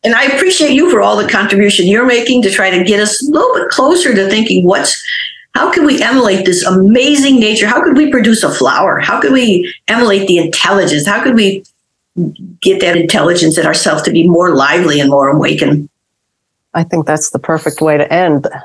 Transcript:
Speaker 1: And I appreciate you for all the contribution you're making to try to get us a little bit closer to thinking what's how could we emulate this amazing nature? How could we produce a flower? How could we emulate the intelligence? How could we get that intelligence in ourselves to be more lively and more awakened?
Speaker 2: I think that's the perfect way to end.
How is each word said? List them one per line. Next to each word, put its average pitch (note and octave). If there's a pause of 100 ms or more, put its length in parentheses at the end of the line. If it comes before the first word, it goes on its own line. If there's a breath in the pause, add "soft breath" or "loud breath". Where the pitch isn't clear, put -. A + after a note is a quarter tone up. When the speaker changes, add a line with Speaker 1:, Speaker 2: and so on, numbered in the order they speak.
Speaker 1:
And A3+
I B3+
appreciate C#4+
you D#4+
for A3
all G#3
the G#3
contribution G3+
you're A3
making A#3+
to G3+
try F#3+
to F#3
get G3+
us G#3
a C#4+
little D#4+
bit -
closer D4
to G3
thinking G3
what's - (580 loud breath)
how E4+
could D#4+
we C#4+
emulate G#3
this F3+
amazing B3+
nature? G#3+
How B3
could D#4+
we D4+
produce A3
a D3
flower? C3+
How -
could C#4
we A3 (140)
emulate G#3
the F3
intelligence? D#3+
How G#3
could C4
we G3 (960)
get F#3+
that F3
intelligence E3+
in D#3
ourselves D#3
to E3
be E3
more E3+
lively D3
and C#3
more C#3
awakened? D3 (840)
Speaker 2:
I E3
think E3
that's D#3
the C3
perfect D#3+
way D#3
to D3+
end. D#3+ (180)